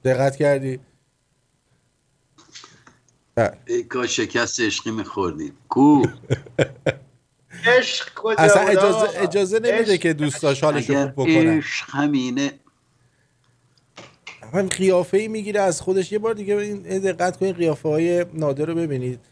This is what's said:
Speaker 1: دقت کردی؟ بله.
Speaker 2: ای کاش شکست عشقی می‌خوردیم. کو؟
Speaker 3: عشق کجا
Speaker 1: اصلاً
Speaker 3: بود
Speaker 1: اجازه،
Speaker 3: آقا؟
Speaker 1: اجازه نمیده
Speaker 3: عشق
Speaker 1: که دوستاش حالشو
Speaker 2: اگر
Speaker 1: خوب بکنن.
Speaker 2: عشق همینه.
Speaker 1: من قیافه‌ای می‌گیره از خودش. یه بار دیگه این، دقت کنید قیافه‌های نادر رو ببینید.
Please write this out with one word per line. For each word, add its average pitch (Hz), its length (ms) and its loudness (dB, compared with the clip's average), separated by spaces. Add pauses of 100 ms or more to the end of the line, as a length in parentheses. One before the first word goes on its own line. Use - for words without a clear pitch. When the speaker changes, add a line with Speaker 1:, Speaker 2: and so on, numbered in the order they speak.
Speaker 1:
دقت 131 320 0
کردی؟ 139 420 0 (2500)
بله. - 320 0
Speaker 2:
ای 120 160 -2
کاش 123 340 -4
شکست 117 440 -2
عشقی 110 300 -2
می‌خوردیم. 87 600 -6 (160)
کو؟ 143 340 6 (1600)
Speaker 3:
عشق - 480 2
کجا 220 240 -2
Speaker 1:
اصلاً 196 240 6
Speaker 3:
بود 190 80 2
Speaker 1:
اجازه، 202 280 4
Speaker 3:
آقا؟ 214 200 0
Speaker 1:
اجازه 196 400 0
نمیده 220 340 0
Speaker 3:
عشق 185 40 4
Speaker 1:
که 165 160 0
دوستاش 143 520 0
حالشو 147 280 0
Speaker 2:
اگر 139 200 0
Speaker 1:
خوب 135 180 0
بکنن. 160 280 4
Speaker 2:
عشق - 320 -6
همینه. 139 600 -2 (2000)
Speaker 1:
من 190 140 0
قیافه‌ای 185 600 2
می‌گیره 214 320 -4
از 185 200 0
خودش. 185 320 -2
یه 208 60 -4
بار 220 160 -2
دیگه 202 220 -2
این، 208 260 -6 (160)
دقت 180 380 -2
کنید 190 200 -2
قیافه‌های 165 800 0
نادر 147 300 -2
رو 165 100 -4
ببینید. 127 460 -4 (100)